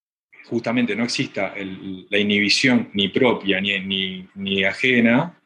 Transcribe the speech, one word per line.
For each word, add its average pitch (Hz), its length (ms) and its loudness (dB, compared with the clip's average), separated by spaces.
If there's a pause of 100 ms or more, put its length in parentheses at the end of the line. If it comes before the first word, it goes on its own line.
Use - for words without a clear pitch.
(460)
justamente 117 500 -2
no 117 80 -2
exista 113 520 -4
el, 95 540 -10
la 104 80 0
inhibición 104 760 2
ni 98 160 0
propia 98 520 2
ni, 101 200 -2
ni, 95 520 -6
ni 98 300 -2
ajena, 120 840 2